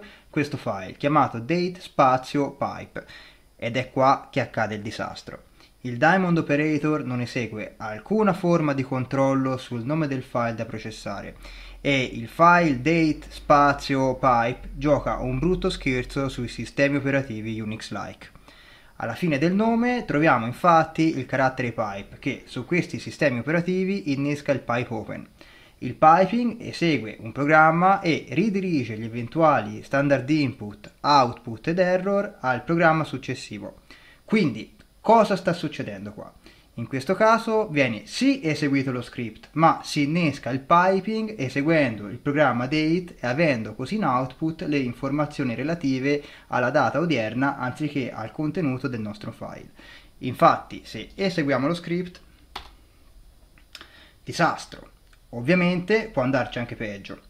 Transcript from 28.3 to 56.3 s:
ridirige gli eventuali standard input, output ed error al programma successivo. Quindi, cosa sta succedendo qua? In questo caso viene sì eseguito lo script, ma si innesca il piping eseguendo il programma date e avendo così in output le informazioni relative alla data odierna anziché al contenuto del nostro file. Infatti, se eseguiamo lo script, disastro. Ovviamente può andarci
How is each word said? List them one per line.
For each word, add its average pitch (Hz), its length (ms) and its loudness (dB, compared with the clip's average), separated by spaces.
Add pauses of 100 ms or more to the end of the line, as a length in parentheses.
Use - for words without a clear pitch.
ridirige 170 680 0
gli 113 80 -8
eventuali 117 760 0
standard 139 480 0
input, 131 680 -2
output 123 720 2
ed 170 100 0
error 190 600 0
al 127 240 -2
programma 165 400 2
successivo. - 800 -10 (420)
Quindi, 143 500 0 (240)
cosa 208 380 6
sta 175 160 0
succedendo 104 580 -8
qua? - 200 -16 (420)
In 120 120 -8
questo 135 300 -2
caso 220 540 2
viene 131 340 0
sì - 400 0
eseguito 139 480 0
lo 123 100 -4
script, - 520 -10
ma 156 280 4
si - 220 -2
innesca 151 460 0
il 131 100 -2
piping 196 800 2
eseguendo 135 720 0
il 117 100 -10
programma 135 480 2
date 156 520 0
e - 80 -8
avendo 123 480 0
così 131 220 -6
in 214 80 -2
output 143 600 -2
le 147 140 0
informazioni 135 760 -2
relative 143 680 -2 (260)
alla 123 220 0
data 131 300 2
odierna 135 580 0
anziché 135 540 -4
al - 200 -10
contenuto 143 580 -4
del 120 100 -6
nostro 104 320 -10
file. - 400 -14 (480)
Infatti, 127 640 2
se 107 320 -14
eseguiamo 147 520 0
lo 165 60 2
script, 175 460 -6 (2000)
disastro. - 720 -4 (420)
Ovviamente 180 800 2
può 131 120 0
andarci 127 340 0